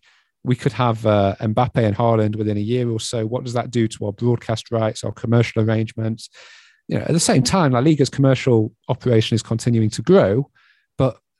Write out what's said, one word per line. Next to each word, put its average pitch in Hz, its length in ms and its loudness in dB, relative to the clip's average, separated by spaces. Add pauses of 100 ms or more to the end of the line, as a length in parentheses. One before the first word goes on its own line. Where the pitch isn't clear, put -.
(460)
"We 127 100 -2
could - 180 -2
have, 113 340 -2
uh, 101 340 2
Mbappe 113 360 0
and 107 200 2
Haaland 110 400 0
within 107 200 -2
a 104 40 -2
year 120 280 -2
or 110 120 -4
so. 110 260 -6
What 127 180 -6
does 120 100 -8
that 120 160 -4
do 113 180 0
to - 180 -8
our 101 60 -6
broadcast 117 580 -4
rights, 110 340 -2
our 113 80 -6
commercial 117 500 0
arrangements?" 110 640 -4 (580)
You - 120 -4
know, - 60 -4
at - 80 -2
the 165 80 2
same 135 220 2
time, 156 300 2
La 120 80 2
Liga's 143 300 2
commercial 127 640 2 (160)
operation 117 460 0
is 110 80 0
continuing 113 480 0
to - 120 -8
grow, 135 480 2 (480)
but 131 200 -2 (220)